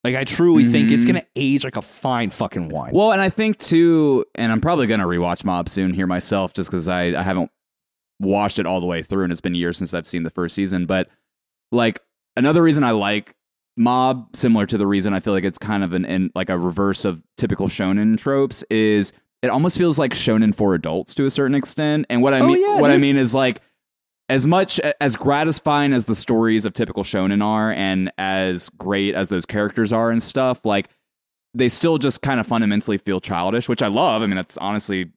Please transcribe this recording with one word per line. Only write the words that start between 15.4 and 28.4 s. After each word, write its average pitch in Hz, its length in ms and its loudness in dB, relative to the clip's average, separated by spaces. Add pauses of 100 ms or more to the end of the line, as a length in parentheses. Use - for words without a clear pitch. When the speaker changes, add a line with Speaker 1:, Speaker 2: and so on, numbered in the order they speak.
Speaker 2:
it's 95 140 -4
kind 104 260 -4
of 87 100 -4
an, 92 120 -2
an, 92 300 -2
like, 92 140 -4
a 92 80 -2
reverse 92 460 0
of 87 180 -4 (140)
typical 98 320 -2
shonen 104 500 0
tropes, 139 520 -2
is 107 420 2 (300)
it 127 80 -2
almost 147 280 0
feels 165 220 2
like 135 140 0
shonen 110 420 2
for 101 200 2
adults 80 400 -4
to 143 100 0
a 135 40 2
certain 135 260 0
extent. 151 540 -2
And 120 120 2
what 139 120 4
I 131 60 2
Speaker 1:
Oh, - 80 6
Speaker 2:
mean, 359 140 4
Speaker 1:
yeah, 403 180 2
Speaker 2:
what 143 100 6
I 139 40 6
Speaker 1:
dude. 139 80 6
Speaker 2:
mean 139 160 4
is, 127 180 2
like, 131 240 0 (680)
as 131 180 2
much 185 320 2
a-, 147 240 -2
as 127 140 0
gratifying 147 760 0
as 123 120 0
the 113 100 -2
stories 113 500 2
of 98 80 -4
typical 101 300 -4
shonen 101 400 0
are, 110 300 0
and 95 440 -2
as 95 520 -2